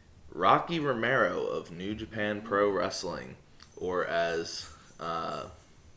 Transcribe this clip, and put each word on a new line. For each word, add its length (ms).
Rocky 480
Romero 640
of 260
New 240
Japan 460
Pro 280
Wrestling, 640
or 300
as, 640
uh, 460